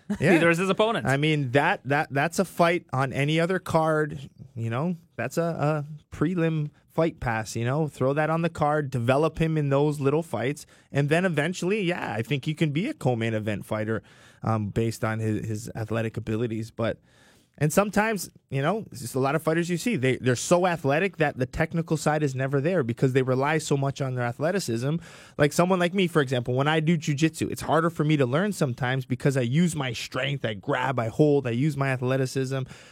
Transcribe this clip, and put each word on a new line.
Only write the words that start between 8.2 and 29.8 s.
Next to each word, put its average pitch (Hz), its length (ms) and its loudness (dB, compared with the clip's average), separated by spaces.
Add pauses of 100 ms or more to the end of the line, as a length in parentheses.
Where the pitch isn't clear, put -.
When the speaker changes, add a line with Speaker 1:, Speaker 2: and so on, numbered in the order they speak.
Speaker 2:
on 165 100 0
the 170 80 0
card, 151 400 0
develop 135 480 2
him 160 200 0
in 143 120 0
those 147 300 2
little 143 240 2
fights, 127 420 -6 (260)
and 139 160 2
then 165 160 2
eventually, 180 600 0
yeah, 170 340 -4
I 117 60 -2
think 143 240 -4
you 156 80 -2
can 156 160 0
be 180 180 -2
a 302 60 -6
co-main 113 400 0
event 104 300 -4
fighter, 107 360 -4 (400)
um, 107 280 -2
based 113 360 -2
on 110 140 -2
his, 110 260 -2
his 110 300 -8
athletic 113 420 -6
abilities. 110 540 -4
But, 110 260 -4 (600)
and 151 140 0
sometimes, 208 580 0 (200)
you 135 120 -2
know, 185 300 -2
it's 117 80 -14
just 120 160 -10
a 127 40 0
lot 139 140 0
of 156 80 -2
fighters 165 280 0
you 175 80 0
see, 233 180 -2
they, 127 220 0
they're 127 180 0
so 175 320 2
athletic 165 500 0
that 147 220 0
the 127 60 0
technical 160 500 -2
side 151 260 0
is 135 140 0
never 135 240 0
there 160 240 2
because 123 300 0
they 135 80 4
rely 135 380 2
so 151 180 0
much 139 240 -2
on 131 140 -2
their 123 100 -2
athleticism. 139 720 -2 (400)
Like 147 160 4
someone 180 260 4
like 175 140 2
me, 190 140 2
for 165 140 2
example, 127 320 -2
when 139 140 2
I 160 140 2
do 160 160 2
jujitsu, 151 520 0
it's - 120 -6
harder 160 280 2
for 160 140 -2
me 151 140 4
to 135 80 4
learn 170 260 0
sometimes 131 540 -2
because 135 320 0
I 131 40 2
use 151 320 2
my 131 200 -4